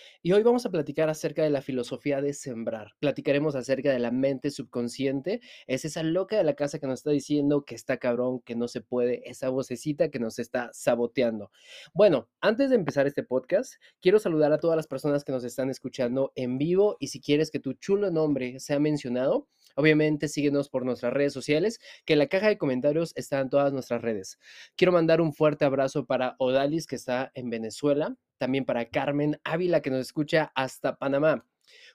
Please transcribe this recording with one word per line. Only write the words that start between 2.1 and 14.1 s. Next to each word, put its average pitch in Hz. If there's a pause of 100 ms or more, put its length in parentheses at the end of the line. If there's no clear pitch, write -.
de 143
sembrar. 113
Platicaremos 143
acerca 135
de 123
la 120
mente 135
subconsciente. 135 (280)
Es 131
esa 160
loca 185
de 202
la 147
casa 147
que 139
nos 127
está 147
diciendo 143
que 117
está 127
cabrón, 123
que 117
no 120
se 120
puede, 123
esa -
vocecita 135
que 135
nos 113
está 120
saboteando. 120 (420)
Bueno, 202 (120)
antes 233
de 262
empezar 143
este 143
podcast, 170 (260)
quiero 185